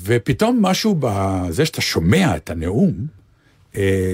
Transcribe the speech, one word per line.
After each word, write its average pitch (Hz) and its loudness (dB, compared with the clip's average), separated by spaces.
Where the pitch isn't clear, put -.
ופתאום 135 0
משהו 185 2
בזה 95 0
שאתה - -4
שומע 95 2
את - -10
הנאום, 95 0
אה, 101 -2